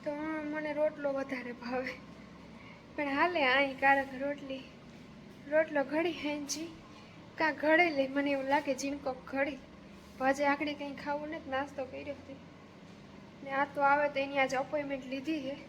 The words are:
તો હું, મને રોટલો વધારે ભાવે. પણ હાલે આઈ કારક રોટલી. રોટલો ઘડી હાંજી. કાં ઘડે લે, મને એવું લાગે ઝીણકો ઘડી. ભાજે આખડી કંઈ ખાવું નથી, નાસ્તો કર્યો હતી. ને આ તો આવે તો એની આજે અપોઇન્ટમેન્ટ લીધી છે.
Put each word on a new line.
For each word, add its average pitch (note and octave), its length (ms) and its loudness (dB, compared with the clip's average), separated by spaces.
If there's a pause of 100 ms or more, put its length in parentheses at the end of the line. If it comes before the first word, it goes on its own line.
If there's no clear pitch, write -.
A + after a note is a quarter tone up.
તો D4+ 80 -2
હું, D4+ 400 -4
મને D4+ 220 -2
રોટલો D4 400 0
વધારે C4+ 380 -4
ભાવે. B3+ 420 -4 (1000)
પણ D4 120 0
હાલે D#4 360 4
આઈ C4+ 300 6
કારક C4+ 340 6 (140)
રોટલી. C#4 420 -4 (880)
રોટલો D4+ 340 4
ઘડી D#4 280 2
હાંજી. D4 560 -4 (720)
કાં D#4 160 2
ઘડે D#4+ 360 6
લે, C4+ 180 2
મને C#4 240 2
એવું C4+ 140 0
લાગે C#4+ 280 2
ઝીણકો C#4 420 -4 (100)
ઘડી. C#4 320 0 (600)
ભાજે C4+ 260 4
આખડી C#4+ 280 2
કંઈ C#4+ 220 -8
ખાવું D4 340 -4
નથી, D#4 200 -8
નાસ્તો C4+ 360 -2
કર્યો C#4 300 -8
હતી. C4+ 200 -14 (1080)
ને C#4 80 -6
આ C#4 140 4
તો C#4+ 160 -4
આવે C#4+ 280 8
તો C#4+ 100 0
એની C#4 180 0
આજે C4+ 200 4
અપોઇન્ટમેન્ટ C#4 480 -2
લીધી C#4 360 -2
છે. C4+ 140 -4 (140)